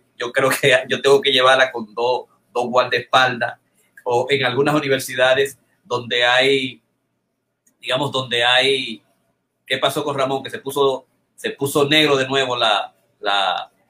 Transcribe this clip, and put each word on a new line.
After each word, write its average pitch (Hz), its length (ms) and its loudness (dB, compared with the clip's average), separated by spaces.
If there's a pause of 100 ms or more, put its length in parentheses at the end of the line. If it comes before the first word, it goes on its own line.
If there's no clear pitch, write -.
(180)
Yo 120 140 -8
creo 131 180 0
que 131 260 2 (120)
yo 123 120 -4
tengo 139 200 4
que 139 100 0
llevarla 127 400 4
con 110 240 -10
dos, 120 300 -2 (280)
dos 120 140 -2
guardaespaldas, 123 920 0 (420)
o 123 260 0
en 135 160 0
algunas 139 300 0
universidades 135 800 0 (280)
donde 120 400 -2
hay, 131 580 2 (960)
digamos, 131 300 -2
donde 120 320 -4
hay, 127 600 0 (600)
¿qué 127 140 -4
pasó 139 240 -2
con 143 160 -6
Ramón? 135 240 -2
Que 120 80 -14
se 113 80 -10
puso, 135 480 -2 (300)
se 113 140 -8
puso 139 380 0
negro 151 280 4
de 131 100 -2
nuevo 131 300 -2
la, 110 360 0 (280)
la, 98 500 -2 (200)